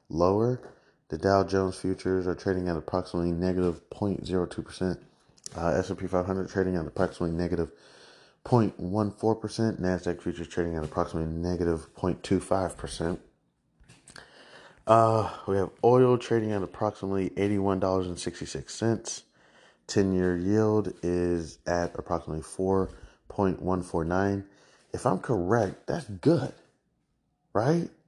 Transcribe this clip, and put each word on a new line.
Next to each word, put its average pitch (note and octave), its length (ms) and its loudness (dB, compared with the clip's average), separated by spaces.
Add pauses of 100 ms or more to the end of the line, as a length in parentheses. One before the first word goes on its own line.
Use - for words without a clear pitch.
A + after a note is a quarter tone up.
lower. G#2 520 2 (480)
The D#2+ 100 -6
Dow G2 260 6
Jones F#2+ 320 0
futures F#2 500 -2
are F2+ 80 0
trading F#2 340 0
at E2+ 80 0
approximately F2 560 -2
negative F2+ 580 0
point - 360 -4
zero F2+ 200 0
two - 160 -10
percent. F2+ 360 -4 (580)
Uh, E2+ 120 0
S F2 220 2
and F2+ 80 -6
P F#2 80 -6
five F2+ 200 0
hundred F#2+ 220 -2
trading F#2 280 0
at D#2+ 100 -2
approximately E2+ 500 -2
negative E2+ 340 0 (760)
point A2+ 340 4
one G2+ 320 0
four A2 240 0
percent. A2 480 -2
Nasdaq F2+ 400 0
futures E2+ 260 -6
trading E2+ 280 -2
at D#2 80 -2
approximately D#2+ 460 -2
negative E2+ 640 -2
point - 280 -2
two F#2+ 180 2
five F#2+ 360 -2
percent. - 440 -4 (1700)
Uh, A2+ 440 6 (160)
we G2 100 0
have F#2+ 140 0 (140)
oil B2 340 6
trading A2+ 320 0
at G2+ 120 -2
approximately G2 760 -2
eighty-one G2 420 2
dollars F#2 280 0
and F2 120 -8
sixty-six - 560 -10
cents. - 500 -2 (640)
Ten-year F#2 500 2
yield G#2+ 640 2
is F2 640 -2
at F2 320 0
approximately D#2+ 440 -4
four F#2+ 480 -2 (380)
point F#2+ 320 0
one F2+ 220 -2
four E2+ 220 -4
nine. G2 400 0 (500)
If - 120 -6
I'm F3 120 2
correct, G2+ 680 0
that's D3+ 200 -4
good, B2+ 460 0 (1000)
right? D3 380 2 (180)